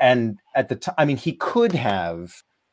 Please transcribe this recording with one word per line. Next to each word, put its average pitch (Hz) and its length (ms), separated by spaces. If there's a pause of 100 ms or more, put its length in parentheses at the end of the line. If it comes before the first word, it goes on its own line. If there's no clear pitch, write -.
and 120 380 (160)
at 131 140
the 123 80
ti-, - 220
I 151 80
mean, 143 100
he 160 160
could 233 400
have 90 600 (380)